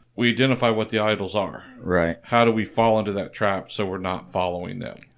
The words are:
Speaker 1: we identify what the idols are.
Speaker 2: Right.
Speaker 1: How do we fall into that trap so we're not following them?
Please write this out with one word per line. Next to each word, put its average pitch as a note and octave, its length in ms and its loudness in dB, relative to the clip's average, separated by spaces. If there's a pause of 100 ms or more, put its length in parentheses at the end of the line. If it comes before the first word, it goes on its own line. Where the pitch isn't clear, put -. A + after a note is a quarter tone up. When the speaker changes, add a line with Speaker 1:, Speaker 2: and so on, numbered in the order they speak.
(160)
Speaker 1:
we A#2+ 140 2
identify B2+ 400 2
what G#2+ 200 0
the A2 100 0
idols G2+ 340 0
are. F2+ 300 -4 (140)
Speaker 2:
Right. E2+ 440 0
Speaker 1:
How A#2+ 240 2
do A#2 60 6
we A2 120 0
fall A2 360 2
into G2+ 120 -2
that F#2+ 220 -6
trap G2 360 -2
so G#2+ 140 -4
we're F#2+ 140 -4
not F#2 340 -6
following F2+ 460 -4
them? - 180 -10 (220)